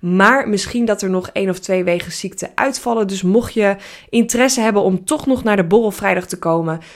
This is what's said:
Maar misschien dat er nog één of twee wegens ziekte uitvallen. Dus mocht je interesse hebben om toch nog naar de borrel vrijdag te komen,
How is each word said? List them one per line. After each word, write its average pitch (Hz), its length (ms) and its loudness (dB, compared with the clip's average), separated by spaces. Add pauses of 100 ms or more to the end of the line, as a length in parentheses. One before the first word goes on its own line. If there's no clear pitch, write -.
Maar 196 480 4
misschien 214 360 -2
dat 208 180 0
er 190 80 -2
nog 185 180 -2
één 196 200 -2
of 185 100 -2
twee 185 260 -2
wegens 175 340 -2
ziekte - 360 -10
uitvallen. 233 520 -2
Dus 190 160 -6
mocht 208 320 2
je 202 220 2 (320)
interesse 240 520 2
hebben 214 220 2
om 185 220 0
toch 302 220 -2
nog 254 180 0
naar 208 120 2
de 190 80 2
borrel 208 260 4
vrijdag 190 360 -2
te 180 120 -10
komen, 165 420 -2 (160)